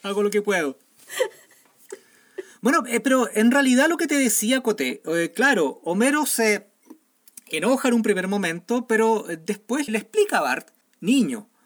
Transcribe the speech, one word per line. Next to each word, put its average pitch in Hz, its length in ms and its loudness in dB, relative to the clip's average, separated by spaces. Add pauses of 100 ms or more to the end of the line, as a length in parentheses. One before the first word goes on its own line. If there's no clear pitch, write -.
hago 202 180 -4
lo 202 80 0
que 208 120 0
puedo. 180 360 -2 (1800)
Bueno, 294 260 2
eh, 233 120 -2
pero 262 340 2
en 220 180 4
realidad 269 380 4
lo 339 80 0
que 330 100 -2
te 302 100 -2
decía, 254 440 0
Coté, - 440 -4
eh, 165 280 -2
claro, 262 500 0
Homero 262 420 0
se 214 420 0 (800)
enoja 240 400 0
en 240 80 2
un 226 80 2
primer 190 240 0
momento, 196 600 -4
pero, 226 420 2
eh, 165 140 -6
después 233 440 -4
le 220 100 -2
explica 403 420 0
a - 20 0
Bart, 131 280 -4 (300)
"Niño, 175 500 0 (160)